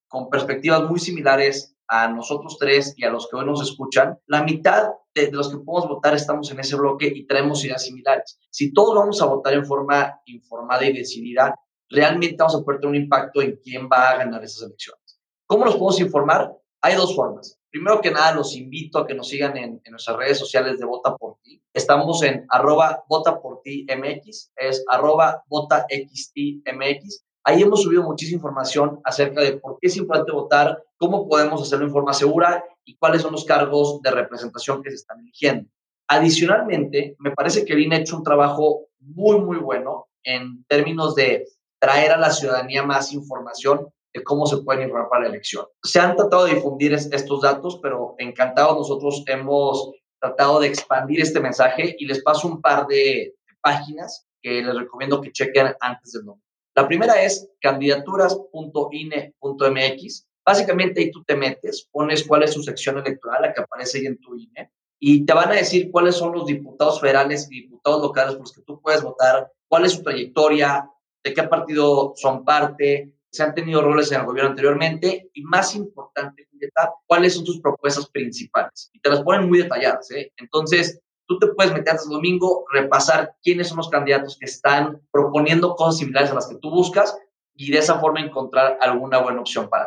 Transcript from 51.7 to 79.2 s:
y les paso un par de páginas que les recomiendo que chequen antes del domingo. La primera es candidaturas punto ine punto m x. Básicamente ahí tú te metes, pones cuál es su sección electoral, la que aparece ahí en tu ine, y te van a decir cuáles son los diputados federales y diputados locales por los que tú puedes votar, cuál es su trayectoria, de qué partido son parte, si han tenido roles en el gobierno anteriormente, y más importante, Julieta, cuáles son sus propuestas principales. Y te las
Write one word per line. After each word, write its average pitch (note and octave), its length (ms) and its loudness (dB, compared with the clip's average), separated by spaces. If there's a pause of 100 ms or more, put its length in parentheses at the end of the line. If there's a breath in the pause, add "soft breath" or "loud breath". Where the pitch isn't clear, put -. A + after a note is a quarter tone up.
y C#3+ 80 -10
les C#3 160 -4
paso D3+ 260 2
un D#3+ 120 -6
par C#3+ 280 2
de C3+ 480 0 (260)
páginas D3 640 -6 (140)
que A#2+ 220 -4
les B2 120 -2
recomiendo C3+ 460 -4
que - 100 -14
chequen C3+ 360 2 (120)
antes B2 320 -8
del A2 140 -14
domingo. G2+ 180 -20 (320)
La C#3 120 4
primera F#3+ 340 4
es - 280 -2 (120)
candidaturas C#3+ 760 0 (140)
punto D3+ 400 -6
ine D#3 480 -10
punto C#3 280 -2
m C3+ 260 0
x. - 340 -16 (160)
Básicamente F#3 580 2
ahí E3 100 0
tú - 120 -20
te D3 120 0
metes, - 560 -6
pones D3+ 320 -2
cuál D3 200 6
es D3+ 80 2
su C#3+ 120 -6
sección C#3 340 -4
electoral, C3 460 -4
la D#3+ 100 0
que A#2+ 80 -6
aparece B2 380 -8
ahí C3+ 80 -6
en B2+ 120 -8
tu B2 160 -18
ine, - 360 -20 (280)
y C#3+ 240 6
te D#3 100 4
van F3 180 4
a G#3 40 4
decir F3+ 360 0
cuáles F3 240 4
son E3+ 180 -4
los D#3+ 140 -6
diputados D3 520 -2
federales C#3 520 2
y B2+ 100 -16
diputados D3 400 -2
locales C3+ 320 0
por C3+ 80 -12
los - 120 -20
que - 100 -20
tú D3 180 -18
puedes D3+ 220 2
votar, C3 480 2 (180)
cuál F3 160 4
es F3+ 80 2
su - 100 -8
trayectoria, C#3+ 840 0 (340)
de C#3 100 -6
qué D#3+ 100 0
partido D3 720 0
son B2 280 -2
parte, D3 720 0 (180)
si D3+ 120 -4
han D3+ 100 -2
tenido D#3+ 300 0
roles D3 280 4
en C3+ 100 0
el B2+ 40 -6
gobierno C3+ 240 -2
anteriormente, D#3+ 840 0
y D3 100 -16
más F#3 320 0
importante, C#3+ 720 -12
Julieta, D#3+ 440 -2 (120)
cuáles F3+ 300 4
son E3 100 -8
sus E3 160 -6
propuestas C#3+ 480 -2
principales. - 800 -6
Y - 80 -20
te C#3+ 100 0
las C#3+ 120 2